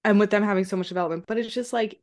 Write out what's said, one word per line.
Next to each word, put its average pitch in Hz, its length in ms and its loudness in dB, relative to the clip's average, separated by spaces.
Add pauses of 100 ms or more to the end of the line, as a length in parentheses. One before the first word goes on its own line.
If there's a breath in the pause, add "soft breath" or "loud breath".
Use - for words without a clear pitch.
and 208 160 4
with 208 100 4
them 208 140 2
having 190 220 0
so 190 100 -4
much 180 140 -2
development, 175 360 -4
but 220 120 -4
it's 226 160 -4
just, 247 200 -6
like, 226 300 -4